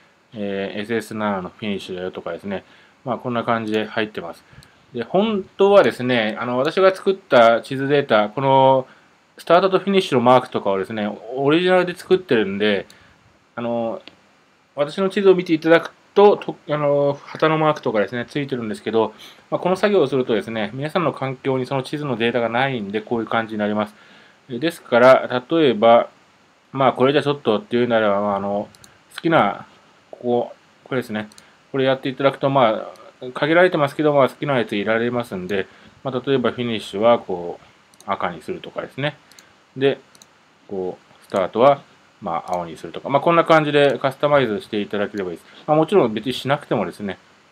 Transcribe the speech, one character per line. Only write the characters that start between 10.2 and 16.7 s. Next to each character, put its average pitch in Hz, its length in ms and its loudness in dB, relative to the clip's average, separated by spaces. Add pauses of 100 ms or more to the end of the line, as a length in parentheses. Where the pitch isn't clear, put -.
マ 127 160 6
ー 123 40 4
ク - 100 -14
と 107 100 -4
か 107 100 -2
を 98 60 0
で 95 80 -4
す 110 80 -12
ね、 104 160 -4 (240)
オ 139 160 0
リ 165 120 2
ジ 185 80 0
ナ 185 80 4
ル 180 100 2
で 175 80 -10
作 - 220 0
っ - 20 -6
て 135 160 -2
る 107 100 2
ん 98 140 -6
で、 104 260 0 (680)
あ 117 60 -10
の、 117 400 -6 (720)
私 147 240 -4
の 190 100 0
地 202 120 -2
図 196 80 6
を 180 60 6
見 180 100 -2
て 165 80 0
い 156 60 0
た 160 100 -2
だ 165 100 8
く 165 100 -4
と、 - 60 -20 (220)
と、 196 380 4 (120)
あ 151 100 -2